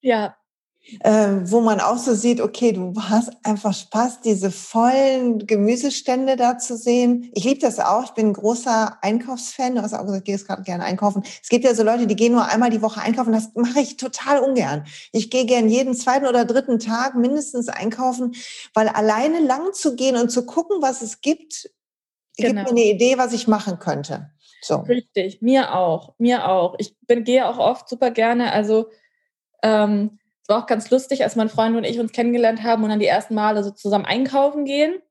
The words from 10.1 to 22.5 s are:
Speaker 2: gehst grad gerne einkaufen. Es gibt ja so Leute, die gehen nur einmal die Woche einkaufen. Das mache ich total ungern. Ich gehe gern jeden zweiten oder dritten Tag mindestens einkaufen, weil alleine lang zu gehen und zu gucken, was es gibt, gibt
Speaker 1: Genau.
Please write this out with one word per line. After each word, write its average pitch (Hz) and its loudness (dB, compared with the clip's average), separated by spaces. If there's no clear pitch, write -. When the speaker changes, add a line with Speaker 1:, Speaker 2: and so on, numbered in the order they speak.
Speaker 2:
gehst 202 -6
grad 190 -8
gerne 175 -6
einkaufen. 196 -2
Es - -18
gibt 240 2
ja 247 6
so 220 2
Leute, 226 2
die 202 0
gehen 233 4
nur 233 4
einmal 233 2
die 220 -2
Woche 214 -4
einkaufen. 226 0
Das 220 0
mache 240 0
ich - -4
total 269 -2
ungern. 175 0
Ich 220 -2
gehe 254 0
gern 233 4
jeden 254 2
zweiten 262 0
oder 240 2
dritten 240 0
Tag 233 -4
mindestens 247 -2
einkaufen, 247 -4
weil 220 4
alleine 220 0
lang 311 0
zu 302 -2
gehen 254 0
und 233 2
zu 240 -2
gucken, 339 -2
was 262 0
es 220 -12
gibt, - -6
gibt 233 0
Speaker 1:
Genau. 208 -2